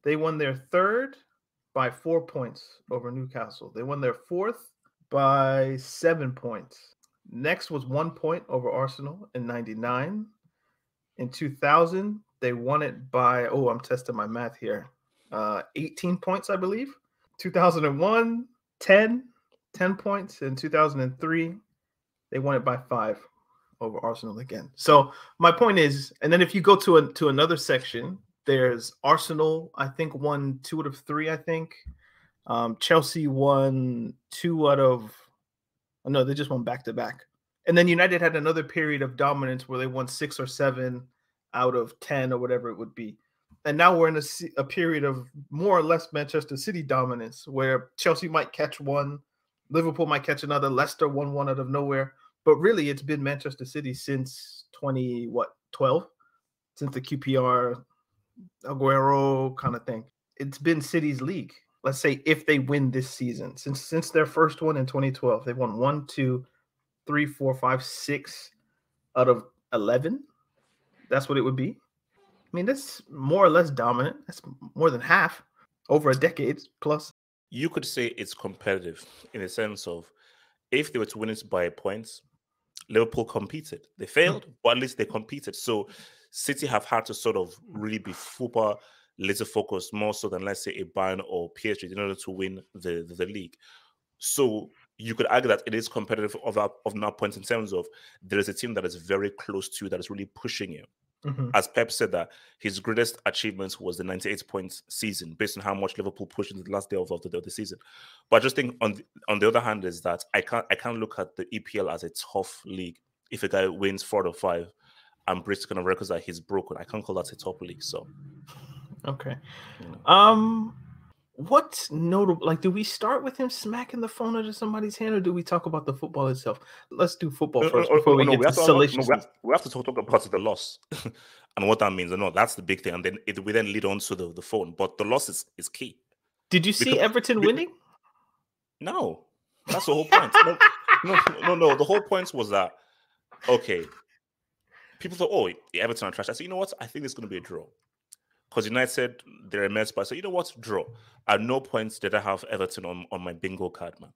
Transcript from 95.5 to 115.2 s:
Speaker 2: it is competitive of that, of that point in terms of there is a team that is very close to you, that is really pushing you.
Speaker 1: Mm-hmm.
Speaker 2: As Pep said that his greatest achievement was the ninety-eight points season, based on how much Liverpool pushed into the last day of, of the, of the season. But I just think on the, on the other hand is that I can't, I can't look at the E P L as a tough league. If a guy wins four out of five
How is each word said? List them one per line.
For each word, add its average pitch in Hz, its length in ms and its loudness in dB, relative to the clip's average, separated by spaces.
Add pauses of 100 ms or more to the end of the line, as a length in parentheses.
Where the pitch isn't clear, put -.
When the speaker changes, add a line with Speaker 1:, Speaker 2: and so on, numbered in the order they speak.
Speaker 2:
it 113 80 -6
is 113 140 -4
competitive 107 560 -4
of 104 120 -4
that, 104 160 0 (140)
of 104 140 -4
that 104 180 -4
point 101 200 -4
in 95 60 -16
terms 110 300 -4
of 87 140 -4 (340)
there 98 180 -2
is 101 100 0
a 95 40 -8
team 120 200 -6
that 95 120 -4
is 90 100 -4
very 98 360 -2
close 98 380 -8
to - 160 -10
you, 95 40 -8
that 92 100 -6
is 92 100 -12
really 101 160 -10
pushing 98 460 -8
you. 73 120 -16 (420)
Speaker 1:
Mm-hmm. 131 280 -4
Speaker 2:
As 113 160 2
Pep 117 200 0
said 107 220 -2
that - 200 -4 (280)
his 98 220 -6
greatest 117 440 -2
achievement 95 540 -6
was 90 180 -8
the 90 60 -8
ninety-eight 95 420 -6
points - 440 -10
season, 90 460 -8
based 104 220 -4
on 95 60 -12
how 98 100 -2
much 98 240 -4
Liverpool 98 300 -8
pushed - 240 -8
into 95 120 -14
the 95 80 -10
last 98 180 -6
day 101 80 -4
of, 90 160 -4
of 85 80 -8
the, 85 160 -10
of - 80 -8
the 98 40 -14
season. 95 280 -12 (520)
But 117 80 8
I - 40 12
just 131 160 0
think 123 240 -2
on 104 140 0
the, - 100 -18 (240)
on 104 100 2
the 101 80 6
other 117 140 4
hand 107 240 -2
is 87 160 -6
that 87 320 -4
I 101 80 2
can't, - 280 -4
I 98 60 4
can't 117 240 -8
look 110 200 -8
at - 180 -8
the 92 180 -8
E 104 40 -6
P - 200 -8
L 92 100 -2
as 85 140 -8
a 85 60 -8
tough - 560 -8
league. 92 320 -10 (340)
If 113 120 -8
a 98 40 -4
guy 95 220 2
wins 98 340 -2
four 101 200 -2
out 90 80 -2
of - 60 -16
five 87 360 -4 (560)